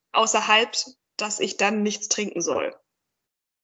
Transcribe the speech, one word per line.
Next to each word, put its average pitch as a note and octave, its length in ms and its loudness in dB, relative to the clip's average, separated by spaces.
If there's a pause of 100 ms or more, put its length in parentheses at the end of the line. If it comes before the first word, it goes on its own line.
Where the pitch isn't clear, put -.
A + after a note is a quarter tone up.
(120)
außerhalb, A3 640 2 (400)
dass G#3+ 240 -4
ich - 160 -4
dann G#3 260 2
nichts G#3 260 -2
trinken G3+ 340 -4
soll. B2+ 340 -2 (880)